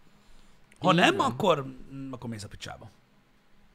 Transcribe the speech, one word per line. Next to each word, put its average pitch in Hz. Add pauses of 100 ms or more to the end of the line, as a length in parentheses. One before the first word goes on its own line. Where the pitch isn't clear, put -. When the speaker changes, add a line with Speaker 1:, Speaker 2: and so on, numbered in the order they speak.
(800)
Speaker 1:
Ha 180
Speaker 2:
Így 175
Speaker 1:
nem, 302
Speaker 2:
van. 294
Speaker 1:
akkor, 147 (280)
mm, 135
akkor 123
mész 107
a 101
picsába. - (840)